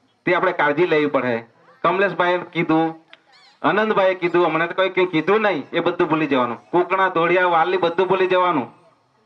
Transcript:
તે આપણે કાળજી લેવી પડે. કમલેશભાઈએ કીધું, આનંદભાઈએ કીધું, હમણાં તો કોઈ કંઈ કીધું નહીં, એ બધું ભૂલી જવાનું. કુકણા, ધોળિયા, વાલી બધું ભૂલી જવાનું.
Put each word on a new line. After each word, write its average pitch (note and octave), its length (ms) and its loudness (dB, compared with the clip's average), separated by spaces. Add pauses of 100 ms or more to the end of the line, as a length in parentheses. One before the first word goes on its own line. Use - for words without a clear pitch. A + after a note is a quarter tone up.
(260)
તે F3 80 2
આપણે F3+ 180 0
કાળજી D3+ 340 0
લેવી D3+ 200 2
પડે. B2 400 -2 (360)
કમલેશભાઈએ F3+ 560 0
કીધું, D#3+ 720 -2 (540)
આનંદભાઈએ F#3+ 520 2
કીધું, F3 320 0
હમણાં D#3+ 220 0
તો F3+ 60 -12
કોઈ F#3+ 140 0
કંઈ F#3 180 0
કીધું F3+ 340 0
નહીં, F3+ 320 -2
એ E3+ 80 -2
બધું E3+ 280 0
ભૂલી D#3 180 0
જવાનું. B2 440 -4
કુકણા, F3+ 380 0
ધોળિયા, F3 380 0
વાલી F3 300 2
બધું F3+ 320 0
ભૂલી F#3 180 2
જવાનું. F3 460 0 (540)